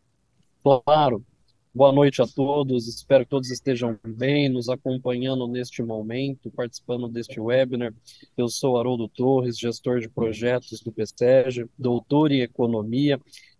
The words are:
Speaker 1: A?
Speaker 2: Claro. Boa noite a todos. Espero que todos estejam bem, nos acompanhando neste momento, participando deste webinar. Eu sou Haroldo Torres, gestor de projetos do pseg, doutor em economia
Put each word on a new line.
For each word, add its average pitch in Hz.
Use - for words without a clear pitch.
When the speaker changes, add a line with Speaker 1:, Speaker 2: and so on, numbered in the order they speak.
Speaker 1:
A? 135
Speaker 2:
Claro. 143
Boa 135
noite 139
a 117
todos. 135
Espero 123
que -
todos 127
estejam 120
bem, 139
nos 123
acompanhando 127
neste 123
momento, 117
participando 120
deste 117
webinar. 123
Eu 123
sou 123
Haroldo 120
Torres, 127
gestor 123
de 113
projetos 113
do 110
pseg, 123
doutor 135
em 135
economia 117